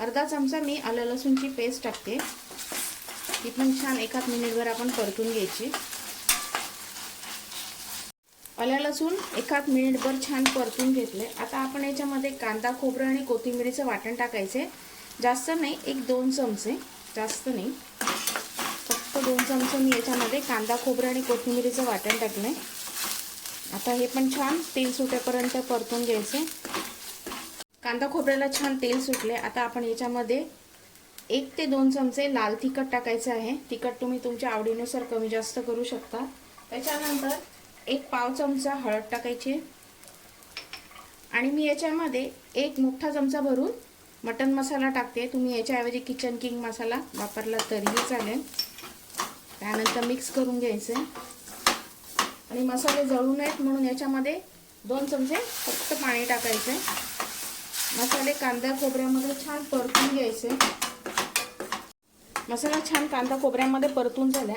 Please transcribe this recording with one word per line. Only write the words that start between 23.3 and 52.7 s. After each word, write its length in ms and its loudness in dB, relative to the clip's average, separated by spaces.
आता 200 -2
हे 140 2
पण 280 2
छान 280 0
तेल 160 2
सुटेपर्यंत 640 0
परतून 480 0
घ्यायचे. 400 0
कांदा 300 0
खोबऱ्याला 320 4
छान 180 2
तेल 240 2
सुटले. 340 0
आता 280 -2
आपण 220 -2
याच्यामध्ये 600 0
एक 280 0
ते 80 0
दोन 240 6
चमचे 440 2
लाल 200 2
तिखट 380 0
टाकायचं 380 0
आहे. 260 0
तिखट 300 -2
तुम्ही 240 -2
तुमच्या 260 -2
आवडीनुसार 520 0
कमी 260 0
जास्त 380 -2
करू 180 0
शकता. 420 -4
त्याच्यानंतर 640 0
एक 240 -2
पाव 240 0
चमचा 400 0
हळद 360 0
टाकायची 540 -2
आणि 180 2
मी 140 2
याच्यामध्ये 640 2
एक 260 0
मोठा 300 2
चमचा 300 2
भरून 300 4
मटण 280 2
मसाला 360 2
टाकते. 380 0
तुम्ही 320 2
याच्याऐवजी 400 0
किचन 380 -2
किंग 240 -4
मसाला 400 -2
वापरला 420 -4
तरीही 380 2
चालेल. 640 -2
त्यानंतर 440 2
मिक्स 260 -2
करून 280 2
घ्यायचे 360 0
आणि 100 -2
मसाले 440 4